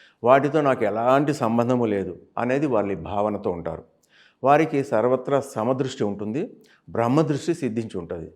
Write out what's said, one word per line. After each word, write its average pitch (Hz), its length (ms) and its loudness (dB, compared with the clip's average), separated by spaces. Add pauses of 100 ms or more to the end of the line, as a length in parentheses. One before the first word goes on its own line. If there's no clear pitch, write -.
(240)
వాటితో 139 380 4
నాకు 131 240 2
ఎలాంటి 127 480 2
సంబంధము 120 520 0
లేదు 98 300 -2 (220)
అనేది 131 300 -2
వాళ్ళ 104 320 -2
భావనతో 101 520 -4
ఉంటారు. 82 320 -8 (600)
వారికి 143 400 4
సర్వత్రా 127 560 2
సమదృష్టి 127 640 -4
ఉంటుంది, 104 380 -4 (480)
బ్రహ్మదృష్టి 139 640 0
సిద్ధించి 113 460 -6
ఉంటుంది. 85 360 -10